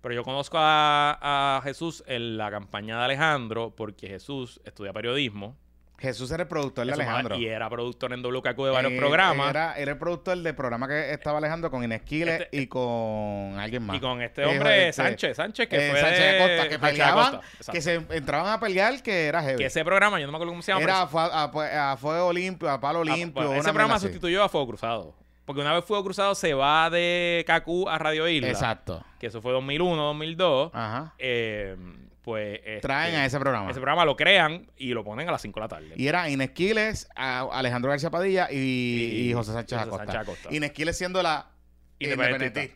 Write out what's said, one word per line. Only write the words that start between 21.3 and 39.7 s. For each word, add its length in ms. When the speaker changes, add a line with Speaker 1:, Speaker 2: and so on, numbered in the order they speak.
Speaker 2:
a, 180
pues, 220
a 240
Fuego 360
Limpio, 360
a 100
Palo 220
Speaker 1:
Ah, 40
Speaker 2:
Limpio, 280
Speaker 1:
bueno, 180
Speaker 2:
una 80
Speaker 1:
ese 100
programa 240
Speaker 2:
mierda 20
así. 120
Speaker 1:
sustituyó 360
a 60
Fuego 180
Cruzado. 480
Porque 160
una 140
vez 100
Fuego 180
Cruzado 320
se 200
va 340
de 580
K 160
Q 240
a 120
Radio 280
Isla. 220
Speaker 2:
Exacto. 560
Speaker 1:
Que 80
eso 160
fue 100
dos 100
mil 160
uno, 280
dos 80
mil 200
dos. 380
Speaker 2:
Ajá. 460
Speaker 1:
Eh, 580
pues, 420
este, 160
Speaker 2:
Traen 320
a 140
ese 120
programa. 300
Speaker 1:
ese 100
programa 260
lo 100
crean 500
y 200
lo 80
ponen 260
a 20
las 120
cinco 160
de 60
la 20
tarde. 280
Speaker 2:
Y 120
era 240
Inés 180
Quiles, 680
a, 260
Alejandro 400
García 180
Padilla 420
y, 60
Speaker 1:
Y 720
Speaker 2:
y 40
José 200
Sánchez 240